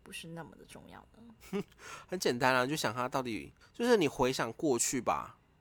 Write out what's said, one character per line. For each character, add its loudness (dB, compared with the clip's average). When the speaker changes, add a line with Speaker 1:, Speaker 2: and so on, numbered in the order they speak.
Speaker 1:
不 -20
是 -14
那 -12
么 -20
的 -20
重 -20
要 -20
呢？ -8
Speaker 2:
<laughs> -16
很 -6
简 0
单 4
啊， 4
就 -2
想 -2
他 -2
到 -2
底， -6
就 -4
是 6
你 6
回 2
想 -2
过 2
去 0
吧， -2